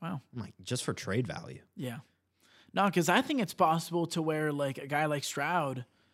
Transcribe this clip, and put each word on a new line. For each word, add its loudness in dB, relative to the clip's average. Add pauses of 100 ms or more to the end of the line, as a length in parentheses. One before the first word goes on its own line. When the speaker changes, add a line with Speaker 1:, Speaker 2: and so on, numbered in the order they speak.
Speaker 1:
Wow. -8 (140)
Speaker 2:
I'm -6
like, -12 (100)
just -4
for -2
trade 0
value. -10 (140)
Speaker 1:
Yeah. -8 (760)
No, 4
'cause 4
I 6
think 0
it's -2
possible 2
to -2
where, 0
like, -2
a -8
guy 2
like 0
Stroud -2 (280)